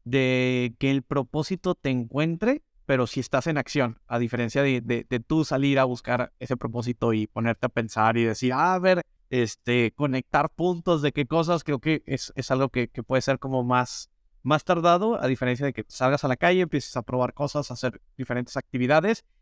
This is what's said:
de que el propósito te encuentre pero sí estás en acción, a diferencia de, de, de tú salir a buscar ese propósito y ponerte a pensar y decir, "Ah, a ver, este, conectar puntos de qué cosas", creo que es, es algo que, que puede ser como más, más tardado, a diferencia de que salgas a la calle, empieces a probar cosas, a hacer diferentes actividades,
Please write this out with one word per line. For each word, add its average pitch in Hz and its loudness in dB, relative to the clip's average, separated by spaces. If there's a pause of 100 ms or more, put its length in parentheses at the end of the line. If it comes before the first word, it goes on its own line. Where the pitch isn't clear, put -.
de 127 0
que 135 0
el 139 0
propósito 151 -2
te - -4
encuentre 160 -2 (240)
pero 127 2
sí - -6
estás 127 -2
en 151 0
acción, 123 -2
a 120 -2
diferencia 120 0
de, 131 2
de, 117 -4
de 123 -2
tú 156 0
salir 139 2
a 131 6
buscar 123 -2
ese 123 -4
propósito 120 -2
y 107 0
ponerte 117 -2
a - 0
pensar 113 0
y 117 2
decir, 117 0
"Ah, 165 2
a 185 0
ver, 180 2 (260)
este, 120 0
conectar 143 0
puntos 170 0
de 147 0
qué 147 -2
cosas", 165 0
creo 139 -2
que 156 -2
es, - -6
es - -4
algo 131 2
que, 123 -2
que - -12
puede 131 0
ser 135 0
como 131 -2
más, 123 0 (320)
más 147 0
tardado, 175 2
a - 0
diferencia 127 -2
de 135 -2
que 110 -8
salgas 135 0
a 143 0
la 127 0
calle, 185 4
empieces 151 -4
a 120 -4
probar 123 -2
cosas, 147 -4
a 123 -10
hacer 117 -4 (160)
diferentes 123 -6
actividades, 147 2 (180)